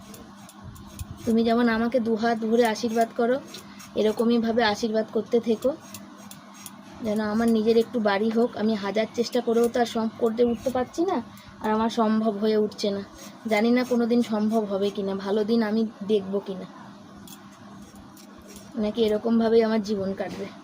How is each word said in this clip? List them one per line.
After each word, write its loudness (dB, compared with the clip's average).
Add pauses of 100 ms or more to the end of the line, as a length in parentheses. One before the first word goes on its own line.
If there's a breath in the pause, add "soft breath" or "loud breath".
(1200)
তুমি 4
যেমন 4
আমাকে 0
দুহাত 0
ভরে 4
আশীর্বাদ 0
করো, 2 (580 loud breath)
এরকমইভাবে 2
আশীর্বাদ 0
করতে 0
থেকো। 0 (1300)
যেন -2
আমার 0
নিজের 4
একটু 2
বাড়ি 2
হোক, 2
আমি 2
হাজার -2
চেষ্টা 0
করেও 2
তো -2
আর 4
সম-, -4
করতে 2
উঠতে 0
পারছি -2
না, 0 (440 loud breath)
আর -2
আমার 2
সম্ভব 2
হয়ে 2
উঠছে 0
না। -4 (440 loud breath)
জানি 4
না 4
কোনো 0
দিন 4
সম্ভব 0
হবে 0
কি -6
না, -2
ভালো 0
দিন 2
আমি 0 (260)
দেখব 0 (120)
কি -8
না, -10 (2000)
নাকি -2
এরকমভাবেই 4
আমার 2
জীবন -2
কাটবে। -8 (180)